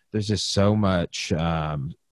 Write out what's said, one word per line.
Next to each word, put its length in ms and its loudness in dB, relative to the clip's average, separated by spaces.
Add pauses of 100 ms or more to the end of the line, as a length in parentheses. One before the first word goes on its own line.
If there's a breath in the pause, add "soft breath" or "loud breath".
(120)
there's 160 -4
just 260 -2
so 220 4
much, 580 0
um, 640 -2 (200)